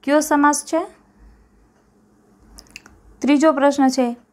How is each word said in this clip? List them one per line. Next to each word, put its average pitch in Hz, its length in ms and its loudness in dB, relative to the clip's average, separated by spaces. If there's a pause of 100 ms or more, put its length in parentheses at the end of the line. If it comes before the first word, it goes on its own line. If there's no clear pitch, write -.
કયો 285 160 2
સમાસ 294 460 -2
છે? 320 160 -4 (2500)
ત્રીજો 294 320 2
પ્રશ્ન 277 360 2
છે 247 300 -2 (160)